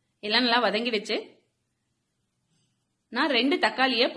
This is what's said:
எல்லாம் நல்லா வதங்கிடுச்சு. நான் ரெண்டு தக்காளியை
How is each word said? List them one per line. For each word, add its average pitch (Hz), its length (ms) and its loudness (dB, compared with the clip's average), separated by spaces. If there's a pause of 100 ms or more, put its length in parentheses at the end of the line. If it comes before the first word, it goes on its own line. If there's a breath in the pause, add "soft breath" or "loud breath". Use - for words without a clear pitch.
(280)
எல்லாம் 233 180 2
நல்லா 233 220 2
வதங்கிடுச்சு. 220 500 -2 (2000)
நான் 294 200 0
ரெண்டு 254 280 2
தக்காளியை 254 520 2